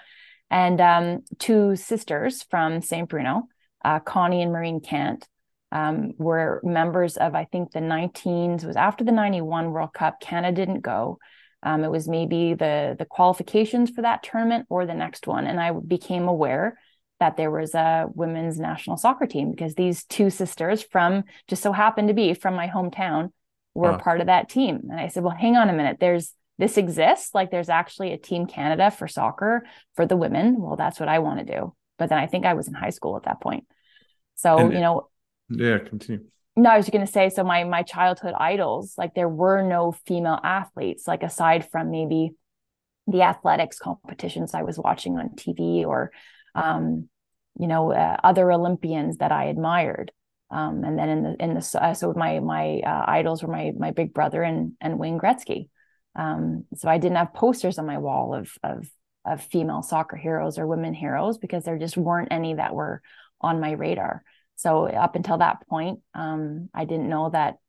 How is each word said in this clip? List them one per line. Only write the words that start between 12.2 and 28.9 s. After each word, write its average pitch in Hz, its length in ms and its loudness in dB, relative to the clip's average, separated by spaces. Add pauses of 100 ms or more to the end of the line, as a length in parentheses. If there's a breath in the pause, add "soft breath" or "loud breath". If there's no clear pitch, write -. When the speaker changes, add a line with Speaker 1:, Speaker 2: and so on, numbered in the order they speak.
Speaker 1:
the, 151 420 0
the 160 80 -6
qualifications 214 840 2
for 240 120 -8
that 233 220 0
tournament 233 460 -2
or 180 160 0
the 170 80 -4
next - 340 -8
one. 139 200 -2
And 175 140 -2
I 170 100 0
became 175 560 -2
aware 160 500 0 (420 soft breath)
that 160 160 4
there 156 160 0
was 156 220 -4
a 160 400 2
women's 165 460 -4
national 160 380 -6
soccer 262 300 2
team 147 240 -2
because 160 240 -6
these 180 300 0
two 202 240 2
sisters 185 540 -2
from, 185 400 2 (240 loud breath)
just - 160 -4
so 202 100 2
happened 214 360 4
to 220 40 4
be 196 200 4
from 185 220 -2
my 175 120 -2
hometown, 180 640 -2 (420)
were 170 180 2
Speaker 2:
Wow. 180 60 0
Speaker 1:
part 170 240 2
of 170 60 -2
that 180 220 4
team. 240 400 0
And 165 100 -8
I 160 100 -6
said, 175 140 -4
"Well, 170 120 0
hang 233 200 4
on 220 140 6
a 180 40 2
minute. 151 260 0
There's, 175 340 2 (240)
this 214 200 0
exists. 175 580 4
Like, 190 160 2
there's 175 180 -2
actually 175 420 0
a 156 60 -6
Team 175 300 -4
Canada 160 420 2
for 208 180 -4